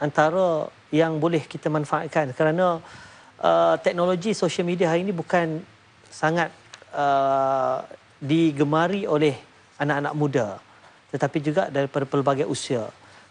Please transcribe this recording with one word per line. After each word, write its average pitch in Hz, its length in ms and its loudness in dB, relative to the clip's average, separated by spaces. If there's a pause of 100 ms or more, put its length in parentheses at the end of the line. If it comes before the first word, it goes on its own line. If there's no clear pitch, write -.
antara 160 640 2 (240)
yang 160 320 2
boleh 165 240 0
kita - 240 -6
manfaatkan 151 640 -2
kerana, 165 480 2 (560)
uh, 170 400 4
teknologi 180 560 0
sosial 175 320 -2
media 175 240 0
hari 175 160 0
ini 202 80 -4
bukan 165 480 -2 (480)
sangat, 165 400 -2 (400)
uh, 135 960 0 (320)
digemari 160 880 0
oleh 147 320 2 (400)
anak-anak 147 400 -2
muda, 131 400 -2 (560)
tetapi 139 240 -2
juga 147 320 -2
daripada 139 320 -2
pelbagai 139 480 0
usia. 120 400 -6 (400)